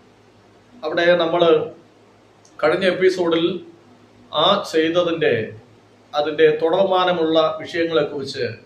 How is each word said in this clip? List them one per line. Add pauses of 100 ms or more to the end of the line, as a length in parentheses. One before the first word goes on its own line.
(840)
അവിടെ
നമ്മള് (960)
കഴിഞ്ഞ
എപ്പിസോഡിൽ (720)
ആ
ചെയ്തതിന്റെ, (600)
അതിന്റെ
തുടർമാനമുള്ള
വിഷയങ്ങളെക്കുറിച്ച് (160)